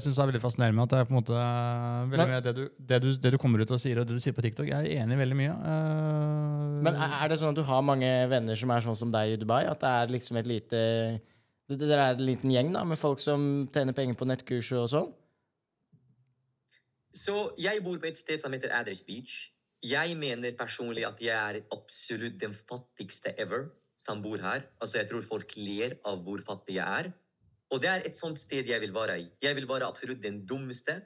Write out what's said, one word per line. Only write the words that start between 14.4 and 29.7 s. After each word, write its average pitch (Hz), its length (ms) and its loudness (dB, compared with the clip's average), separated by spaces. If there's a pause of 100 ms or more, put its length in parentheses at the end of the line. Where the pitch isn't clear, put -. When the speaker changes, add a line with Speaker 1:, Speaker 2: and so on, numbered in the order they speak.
Speaker 2:
og 120 180 0
sånn? 151 240 0 (2000)
Speaker 3:
Så 202 220 -2 (220)
jeg 202 260 0
bor 175 140 -4
på 160 100 -6
et 160 100 -6
sted 156 240 -4
som 135 120 -6
heter 131 180 -6
Adders 107 340 -4
Beach. - 440 -14 (340)
Jeg 151 340 -2
mener 123 400 -4
personlig 117 500 -6
at 104 140 -10
jeg 117 120 -2
er 107 280 -4 (100)
absolutt 110 680 -6
den 104 140 -6
fattigste - 840 -10
ever 120 320 -4 (280)
som 104 240 -8
bor 107 180 -4
her. 113 260 -4 (140)
Altså, 113 200 -2
jeg 101 100 -4
tror 117 160 -6
folk 104 320 -8
ler 107 480 -4
av 98 180 -6
hvor 98 180 -8
fattig 95 360 -10
jeg 87 80 -2 (140)
er. 185 100 -6 (640)
Og 135 100 -2
det 170 80 0
er 185 180 -2
et - 100 -8
sånt 160 220 -6
sted 135 280 -4
jeg 117 140 0
vil 101 140 -6
være 101 240 -2
i. 87 80 -12 (140)
Jeg 143 140 0
vil 135 120 -6
være 127 200 -2